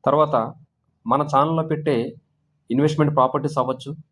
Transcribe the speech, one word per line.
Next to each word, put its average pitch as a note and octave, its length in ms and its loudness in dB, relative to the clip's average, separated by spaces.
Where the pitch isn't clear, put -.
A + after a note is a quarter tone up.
తర్వాత D3 280 2
మన C#3 80 2
ఛానల్లో D#3 400 2
పెట్టే D3+ 240 -2
ఇన్వెస్ట్‌మెంట్ D3 440 2
ప్రాపర్టీస్ C#3 460 0
అవ్వచ్చు C3 260 -6